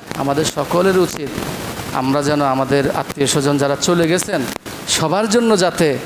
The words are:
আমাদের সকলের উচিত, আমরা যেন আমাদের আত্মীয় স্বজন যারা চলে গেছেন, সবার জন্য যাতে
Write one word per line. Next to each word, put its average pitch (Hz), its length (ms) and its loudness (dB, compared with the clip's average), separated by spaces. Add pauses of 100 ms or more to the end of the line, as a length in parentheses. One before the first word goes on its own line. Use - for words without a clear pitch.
(180)
আমাদের 139 280 0
সকলের 175 520 0
উচিত, 156 320 0 (640)
আমরা 135 300 0
যেন 147 180 2
আমাদের 135 500 2
আত্মীয় 143 360 -2
স্বজন 143 300 2
যারা 139 240 0
চলে 170 260 2
গেছেন, 175 340 0 (460)
সবার 185 420 0
জন্য 220 300 4
যাতে 160 460 2